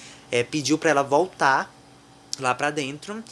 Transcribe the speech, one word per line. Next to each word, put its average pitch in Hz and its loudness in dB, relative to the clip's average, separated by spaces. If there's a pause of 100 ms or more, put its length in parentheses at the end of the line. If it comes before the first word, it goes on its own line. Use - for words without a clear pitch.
(320)
é, 120 2
pediu 147 0
pra 160 2
ela 143 4
voltar 143 2 (640)
lá 127 0
pra 143 -2
dentro. 151 -8